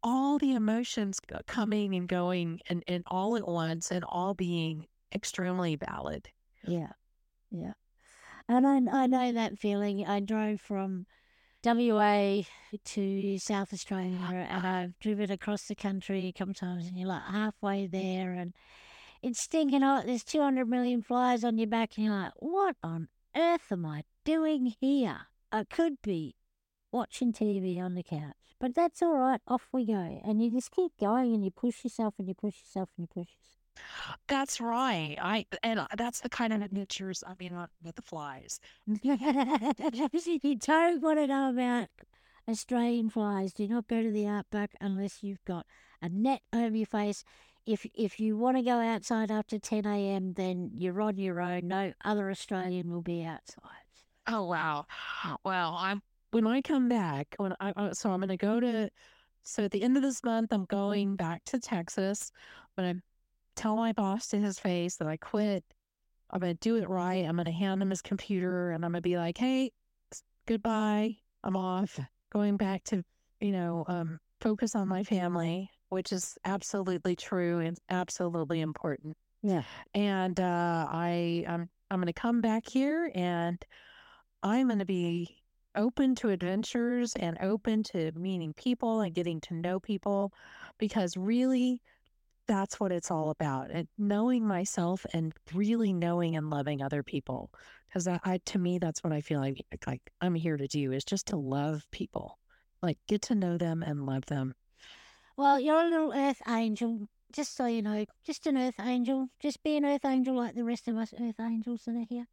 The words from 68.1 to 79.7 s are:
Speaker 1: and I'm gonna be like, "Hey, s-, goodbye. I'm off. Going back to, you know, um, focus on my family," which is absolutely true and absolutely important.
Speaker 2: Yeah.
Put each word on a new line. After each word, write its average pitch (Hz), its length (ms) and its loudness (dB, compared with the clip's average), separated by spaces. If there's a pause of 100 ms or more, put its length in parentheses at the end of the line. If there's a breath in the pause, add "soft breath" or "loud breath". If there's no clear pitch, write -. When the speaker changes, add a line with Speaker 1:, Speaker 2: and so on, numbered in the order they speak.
Speaker 1:
and 165 140 -2
I'm 170 80 0
gonna 170 100 -2
be 175 160 2
like, 170 180 -2
"Hey, 262 360 2 (380)
s-, - 120 -18 (240)
goodbye. 214 720 2 (280)
I'm 190 120 0
off. 185 440 -2 (300)
Going 208 260 2
back 190 280 0
to, 180 200 -2 (360)
you 202 120 0
know, 170 360 0
um, 170 300 -4 (220)
focus 214 340 0
on 196 140 0
my 190 160 0
family," 175 640 0 (200)
which 185 220 -2
is - 340 -6
absolutely 185 680 -2
true 175 460 0
and 165 180 -2 (120)
absolutely 170 720 -2
important. 156 560 -4 (240)
Speaker 2:
Yeah. 190 220 2 (280 loud breath)